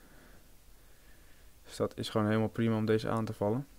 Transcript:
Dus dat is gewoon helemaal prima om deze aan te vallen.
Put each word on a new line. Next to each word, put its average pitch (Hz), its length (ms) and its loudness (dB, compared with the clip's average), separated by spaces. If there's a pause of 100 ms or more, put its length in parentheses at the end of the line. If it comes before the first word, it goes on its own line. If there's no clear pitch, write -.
(1600)
Dus - 120 -18
dat - 220 -2
is 113 120 -6
gewoon 107 180 2
helemaal 107 200 2
prima 113 300 0
om 110 80 0
deze 110 240 2
aan 110 160 0
te 110 80 -6
vallen. 113 340 0 (120)